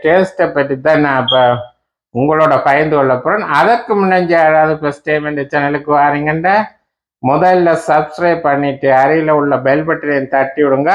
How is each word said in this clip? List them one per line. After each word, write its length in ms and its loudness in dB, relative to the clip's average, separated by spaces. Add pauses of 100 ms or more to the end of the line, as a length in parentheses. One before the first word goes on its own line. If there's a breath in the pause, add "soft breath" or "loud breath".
டேஸ்ட்டை 520 0
பற்றி 280 -2
தான் 200 2
நான் 200 0
அப்ப 160 0 (760)
உங்களோட 500 2
பகிர்ந்து 320 0
கொள்ள 200 2
போறேன். 320 -4
அதற்கு 460 0
முன்னாடி 320 0
யாராவது 520 2
ஃபர்ஸ்ட் 260 -6
டைம் 220 -2
இந்த 160 -6
சேனலுக்கு 500 -4
வாரீங்கன்னா, 640 0 (680)
முதல்ல 540 2 (100)
சப்ஸ்கிரைப் 540 0
பண்ணிட்டு 520 -2
அருகில 380 2
உள்ள 280 0
பெல் 280 0
பட்டனையும் 420 -4
தட்டி 340 -2
விடுங்க. 320 0